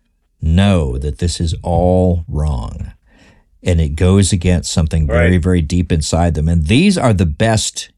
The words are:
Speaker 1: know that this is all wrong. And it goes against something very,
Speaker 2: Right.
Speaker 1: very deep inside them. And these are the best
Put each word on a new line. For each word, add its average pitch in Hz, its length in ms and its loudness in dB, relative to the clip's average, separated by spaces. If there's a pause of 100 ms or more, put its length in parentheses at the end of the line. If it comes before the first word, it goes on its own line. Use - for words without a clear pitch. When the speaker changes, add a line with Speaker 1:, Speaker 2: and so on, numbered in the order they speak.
(420)
Speaker 1:
know 80 560 2
that 71 220 -6
this 87 200 -2
is 85 240 -2
all 90 640 0
wrong. 73 640 -6 (720)
And 85 180 0
it 73 140 -2
goes 95 360 2
against 90 400 0
something 80 360 0
very, 85 240 2
Speaker 2:
Right. 90 120 2
Speaker 1:
very 90 180 2
deep 87 300 -2
inside 82 440 0
them. 76 120 -2
And 82 200 0
these 170 320 2
are 120 140 2
the 95 120 2
best 107 720 -2